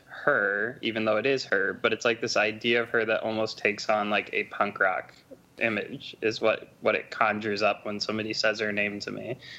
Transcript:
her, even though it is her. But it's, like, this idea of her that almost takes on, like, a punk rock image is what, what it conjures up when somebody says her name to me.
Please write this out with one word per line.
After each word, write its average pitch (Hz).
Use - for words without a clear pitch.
her, 104
even 110
though 107
it 107
is 135
her. 98
But 113
it's, 110
like, 113
this 117
idea 107
of 113
her 113
that 110
almost 110
takes -
on, 104
like, 104
a 101
punk -
rock 92
image 113
is 110
what, -
what 110
it -
conjures 107
up 101
when 104
somebody 107
says 110
her 107
name 104
to 98
me. 107